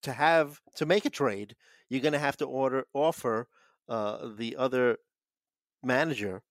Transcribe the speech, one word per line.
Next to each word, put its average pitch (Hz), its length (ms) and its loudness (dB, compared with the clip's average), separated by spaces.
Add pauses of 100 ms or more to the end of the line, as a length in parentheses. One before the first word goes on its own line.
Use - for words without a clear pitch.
to 143 80 -6
have, 147 500 2 (140)
to 160 100 -4
make 185 200 2
a 294 40 0
trade, 104 460 -4 (340)
you're 127 120 -2
gonna 147 180 2
have 143 180 -2
to 139 80 -4
order, 131 480 0
offer, 135 540 0 (400)
uh, 110 500 -4
the 113 200 -6
other 123 400 2 (840)
manager 123 680 0